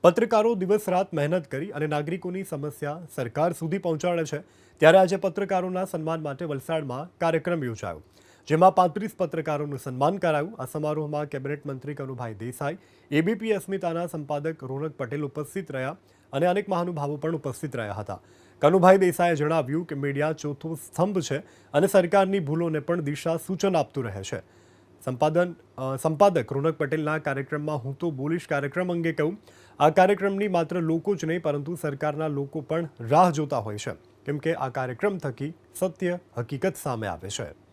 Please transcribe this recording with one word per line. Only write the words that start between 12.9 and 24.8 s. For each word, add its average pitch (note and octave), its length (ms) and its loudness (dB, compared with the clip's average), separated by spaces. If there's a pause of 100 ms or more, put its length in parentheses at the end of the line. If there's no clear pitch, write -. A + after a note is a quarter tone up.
એ D3+ 100 6
બી G3 120 2
પી A3 180 -2
અસ્મિતાના F3+ 560 -2
સંપાદક D3+ 560 -6
રોનક C#3 280 -6
પટેલ C#3 320 -6
ઉપસ્થિત D3+ 480 -8
રહ્યા C3+ 260 -6 (360)
અને C#3+ 120 2
અનેક G3 240 2
મહાનુભાવો E3+ 480 -2
પણ D#3+ 180 -2
ઉપસ્થિત C#3 400 -6
રહ્યા G#2+ 180 -4
હતા. G2 280 -8 (380)
કનુભાઈ F#3 380 8
દેસાઈએ F3 380 2
જણાવ્યું D3+ 500 0
કે D#3 100 -10
મીડિયા C#3+ 360 -2
ચોથો D3+ 440 -6
સ્તંભ F#3 440 -2
છે C#3+ 180 -2 (360)
અને D#3+ 140 6
સરકારની F#3+ 520 4
ભૂલોને D#3 400 -2
પણ E3+ 220 -2
દિશા D3+ 360 -2
સૂચન F#3+ 380 0
આપતું C#3 300 0
રહે G2 180 -8
છે. G2 160 -8 (680)